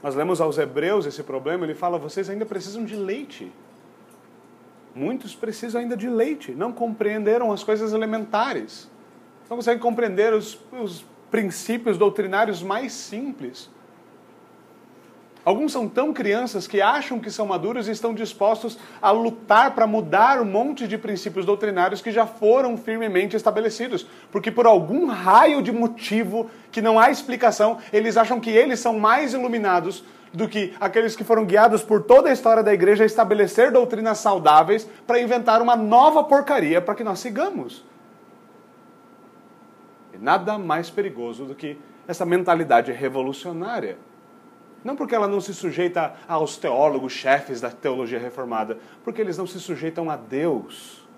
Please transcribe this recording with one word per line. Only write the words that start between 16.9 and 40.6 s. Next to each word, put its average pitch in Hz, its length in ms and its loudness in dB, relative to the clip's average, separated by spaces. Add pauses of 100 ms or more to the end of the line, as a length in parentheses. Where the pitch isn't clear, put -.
que 214 120 -12
são 214 160 -6
maduros 196 400 -4
e 226 40 -6
estão 226 220 -6
dispostos 214 640 -2 (240)
a 208 100 4
lutar 233 640 2
pra 226 140 2
mudar 214 540 2
um 226 40 0
monte 226 420 -4
de 208 100 -6
princípios 190 480 -6
doutrinários 196 560 0
que 233 100 -8
já 220 160 2
foram 233 500 2
firmemente 220 580 -2
estabelecidos. 220 680 -2 (240)
Porque 208 220 -4
por 233 160 4
algum 214 400 4
raio 233 540 6
de 208 100 -4
motivo 226 800 -4 (180)
que 226 120 -6
não 226 180 4
há 240 100 8
explicação, 233 680 0 (140)
eles 220 240 2
acham 226 220 2
que 226 120 -6
eles 240 300 4
são 226 180 -2
mais 233 340 2
iluminados 208 680 -2 (300)
do 202 140 -4
que 208 320 -4
aqueles 226 360 0
que - 80 -10
foram 220 220 2
guiados 208 360 4
por 214 220 2
toda 285 260 8
a 269 40 4
história 226 280 4
da 208 120 4
igreja 196 300 6
a 220 40 6
estabelecer 214 640 4
doutrinas 226 480 2
saudáveis 175 680 4 (200)
pra 240 120 2
inventar 233 420 2
uma 240 160 4
nova 262 460 6
porcaria 226 580 4
pra 208 120 -4
que 233 100 -6
nós 190 160 -4
sigamos. 247 640 -6 (2250)
E 98 60 -20
nada 180 400 0
mais 170 320 -4